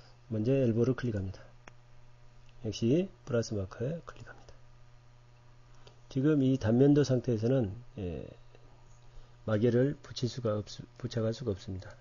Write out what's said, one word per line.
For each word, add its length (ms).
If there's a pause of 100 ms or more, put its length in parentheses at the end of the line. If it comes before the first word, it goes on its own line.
(280)
먼저 240
엘보를 420
클릭합니다. 500 (1200)
역시 440 (160)
플러스 300
마커에 500
클릭합니다. 500 (1500)
지금 340
이 140
단면도 480
상태에서는, 680 (240)
예, 280 (1160)
마개를 580
붙일 260
수가 300
없-, 240 (160)
부착할 360
수가 180
없습니다. 480